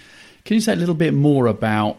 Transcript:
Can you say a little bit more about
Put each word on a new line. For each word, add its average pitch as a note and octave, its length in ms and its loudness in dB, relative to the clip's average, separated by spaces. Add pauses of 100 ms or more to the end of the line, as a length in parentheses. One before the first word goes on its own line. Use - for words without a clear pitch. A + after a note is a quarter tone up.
(440)
Can G#3 120 -2
you A3 60 2
say A3 120 0
a F3 40 -2
little E3+ 180 -2
bit D3+ 180 0
more C#3+ 340 2
about G#2+ 520 -2